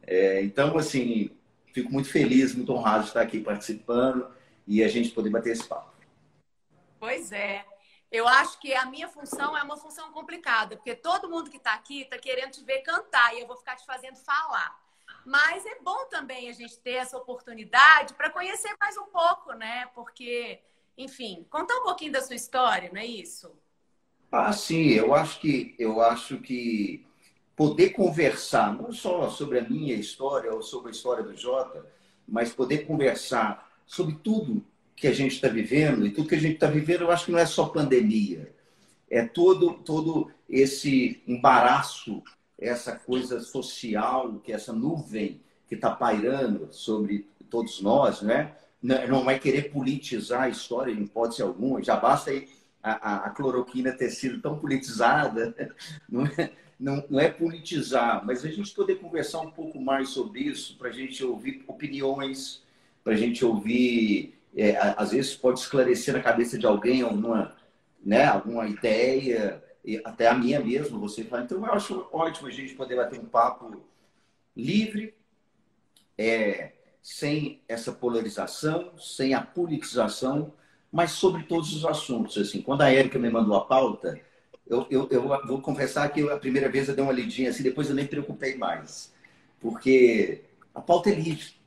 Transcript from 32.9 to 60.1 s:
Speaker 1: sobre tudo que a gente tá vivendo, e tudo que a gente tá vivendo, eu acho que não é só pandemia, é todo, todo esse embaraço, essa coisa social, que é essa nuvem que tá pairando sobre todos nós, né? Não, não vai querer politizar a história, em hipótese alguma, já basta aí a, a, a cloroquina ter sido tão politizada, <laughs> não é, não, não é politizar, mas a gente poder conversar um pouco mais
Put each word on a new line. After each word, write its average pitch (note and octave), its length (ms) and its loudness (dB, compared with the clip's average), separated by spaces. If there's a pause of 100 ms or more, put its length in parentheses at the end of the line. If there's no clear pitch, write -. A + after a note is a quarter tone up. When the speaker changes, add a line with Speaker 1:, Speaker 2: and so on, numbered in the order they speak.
Speaker 1:
sobre D#3 300 -4
tudo E3 480 -2 (300)
que - 120 -2
a B2+ 60 4
gente C3+ 280 0
tá C3+ 80 2
vivendo, A#2+ 580 2
e G2+ 40 0
tudo D3+ 180 -4
que F3 60 2
a D3+ 60 2
gente D#3 180 0
tá D#3+ 80 4
vivendo, D#3 360 0
eu E3+ 80 2
acho E3+ 160 2
que F3 60 -2
não E3+ 60 4
é E3+ 80 6
só D#3+ 220 0
pandemia, G#2+ 840 2 (580)
é A#2 140 2
todo, E3+ 500 4
todo D#3 560 -2 (180)
esse C3+ 800 2
embaraço, B2 960 4 (360)
essa A#2+ 380 -6
coisa B2 440 -4
social, A#2+ 1040 -4
que - 80 -12
é A2 40 -4
essa A2 180 -8
nuvem A2+ 680 -4 (280)
que A2+ 80 -8
tá A2+ 140 0
pairando A#2 840 0
sobre G#2 560 -4 (220)
todos A2+ 300 -4
nós, A2 420 2
né? C3 320 0 (280)
Não, C3 260 0
não C3 160 2
vai C3+ 140 2
querer C#3+ 320 0
politizar B2+ 720 -4
a C3 60 2
história, A#2+ 440 -4
em G#2 100 -4
hipótese A2+ 400 -2
alguma, G2+ 400 -2
já A2 140 2
basta C#3 340 2
aí C3+ 180 -6 (340)
a, A2 100 -2
a, G#2 240 -2 (100)
a G#2 40 -6
cloroquina B2+ 600 -2
ter B2 180 -2
sido A#2+ 300 -6
tão D3+ 180 -4
politizada, A#2+ 960 0 (260)
<laughs> - 280 -18
não B2 180 0
é, - 240 -2 (300)
não, C#3 300 -4
não C3+ 100 4
é D#3+ 80 6
politizar, C3 960 -2
mas B2 200 -4
a D#3 60 -6
gente G3+ 240 -8
poder F#3+ 220 0
conversar E3 440 -6
um E3 100 -8
pouco D#3 300 -12
mais C3+ 300 0